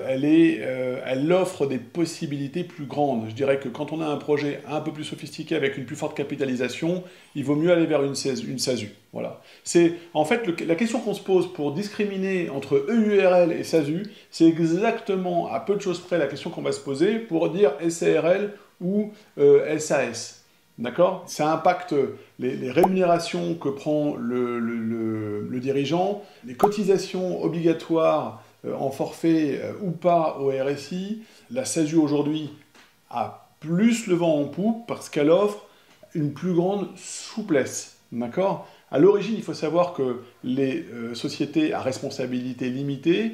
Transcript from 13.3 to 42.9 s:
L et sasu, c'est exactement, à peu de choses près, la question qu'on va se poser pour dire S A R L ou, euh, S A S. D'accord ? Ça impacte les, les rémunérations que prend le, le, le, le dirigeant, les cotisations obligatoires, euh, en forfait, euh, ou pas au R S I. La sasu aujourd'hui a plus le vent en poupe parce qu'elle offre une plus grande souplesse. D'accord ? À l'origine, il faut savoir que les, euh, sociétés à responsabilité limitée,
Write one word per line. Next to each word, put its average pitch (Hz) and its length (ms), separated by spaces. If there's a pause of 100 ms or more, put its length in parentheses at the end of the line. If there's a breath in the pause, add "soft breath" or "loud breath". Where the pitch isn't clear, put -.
L 175 180
et 135 120
sasu, 160 420 (240 loud breath)
c'est - 160
exactement, 180 1080
à 123 80
peu 196 140
de 202 60
choses 180 200
près, - 160
la 139 120
question 147 200
qu'on 160 140
va 139 100
se 139 80
poser 165 380
pour 165 320
dire 147 300
S 170 220
A 160 200
R 151 40
L 202 260 (280 loud breath)
ou, 202 320 (260 loud breath)
euh, 143 280
S 151 240
A 143 140
S. 117 300 (440 soft breath)
D'accord ? 175 480
Ça 156 260
impacte 175 400 (460 loud breath)
les, 127 160
les 131 160
rémunérations 175 840
que 165 140
prend 147 480
le, 120 440
le, 117 160
le, 110 760
le 123 100
dirigeant, 143 640 (240 loud breath)
les 123 80
cotisations 185 880
obligatoires, 160 1000 (200 loud breath)
euh, 123 140
en 135 120
forfait, 156 720
euh, 104 120 (100)
ou 185 80
pas 170 480
au 139 120
R 135 180
S 143 240
I. 202 300 (280 loud breath)
La 127 140
sasu 156 320
aujourd'hui 147 540 (600 soft breath)
a 110 380 (100)
plus 208 480
le 180 80
vent 165 220
en 143 80
poupe 208 420
parce - 220
qu'elle 147 220
offre 202 360 (480 soft breath)
une 147 180
plus 175 200
grande 185 420
souplesse. - 1000 (160)
D'accord ? 120 560 (240 loud breath)
À 135 80
l'origine, 202 360
il - 60
faut 160 120
savoir 147 400
que 123 280 (220 loud breath)
les, 131 500
euh, 120 180
sociétés 147 640
à 95 60
responsabilité 127 880
limitée, 143 640